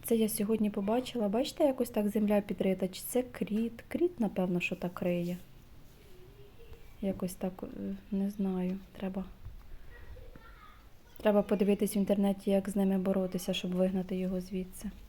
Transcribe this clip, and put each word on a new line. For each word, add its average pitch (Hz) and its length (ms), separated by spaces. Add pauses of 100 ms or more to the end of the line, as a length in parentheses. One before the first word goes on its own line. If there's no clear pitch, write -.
це 233 100
я 220 120
сьогодні 214 420
побачила, 220 580
бачите, 247 360
якось 262 260
так 208 180
земля 208 320
підрита. 190 480
Чи 185 120
це - 220
кріт? 226 680
Кріт, - 320
напевно, 185 400
що 180 160
так 180 260
риє. 175 340 (1700)
Якось 190 320
так, 185 180 (100)
е, - 40 (440)
не 196 200
знаю, 190 480 (140)
треба, 190 320 (1900)
треба 208 260
подивитись 202 540
в - 20
інтернеті, 196 520
як 196 180
з 196 80
ними 190 220
боротися, 185 560
щоб 180 180
вигнати 185 440
його 185 240
звідси. 185 500 (180)